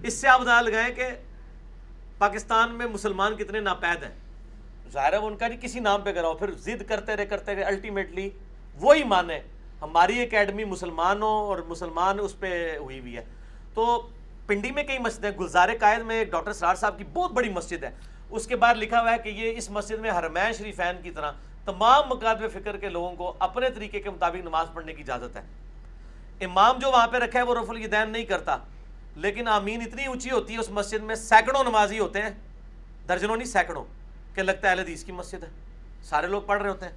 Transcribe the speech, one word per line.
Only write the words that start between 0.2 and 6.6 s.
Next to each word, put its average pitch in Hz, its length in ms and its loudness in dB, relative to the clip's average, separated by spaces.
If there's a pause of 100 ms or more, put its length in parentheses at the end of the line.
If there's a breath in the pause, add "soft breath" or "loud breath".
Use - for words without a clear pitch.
آپ 262 120 10
اندازہ 240 300 6
لگائیں 233 260 0
کہ 254 120 -2 (1080)
پاکستان 220 540 4
میں 233 140 -6
مسلمان 208 500 0
کتنے 214 240 -4
ناپید 175 440 0
ہیں۔ 113 120 -14 (760)
ظاہر 143 220 4
ہے، 202 40 4
وہ 214 100 0
ان 208 100 -6
کا 226 100 -2
نہیں، 233 140 -6
کسی 247 180 -8
نام 208 220 4
پہ 196 120 -2
کرا 165 140 0
ہو، 160 60 2
پھر 190 180 -4
ضد 202 360 -6